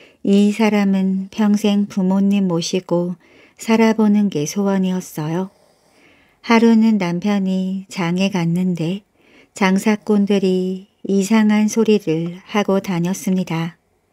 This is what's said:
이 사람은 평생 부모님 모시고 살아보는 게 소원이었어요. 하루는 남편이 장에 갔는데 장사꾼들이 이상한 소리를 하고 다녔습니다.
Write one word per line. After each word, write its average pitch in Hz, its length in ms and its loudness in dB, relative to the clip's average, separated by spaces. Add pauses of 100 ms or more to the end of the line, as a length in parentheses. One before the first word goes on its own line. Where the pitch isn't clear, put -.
(220)
이 202 300 4
사람은 196 800 0
평생 208 540 0
부모님 196 640 0
모시고 175 680 -2 (420)
살아보는 220 720 2
게 147 160 -4
소원이었어요. 185 1040 -4 (920)
하루는 226 560 4
남편이 190 880 -2
장에 185 440 -2
갔는데 175 720 -2 (500)
장사꾼들이 196 1300 0 (180)
이상한 214 640 2
소리를 180 720 0
하고 196 380 -2
다녔습니다. 175 960 -4 (360)